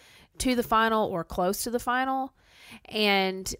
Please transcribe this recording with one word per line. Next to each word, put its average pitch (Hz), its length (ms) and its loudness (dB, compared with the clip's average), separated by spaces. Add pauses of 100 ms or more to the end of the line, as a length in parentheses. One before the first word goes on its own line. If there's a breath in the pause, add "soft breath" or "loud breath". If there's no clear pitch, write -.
(400 soft breath)
to 254 160 2
the 233 80 2
final 220 440 2
or 170 160 -4
close 190 400 -2
to 247 60 -6
the 233 100 -2
final. 262 540 -2 (520 loud breath)
And, 190 760 0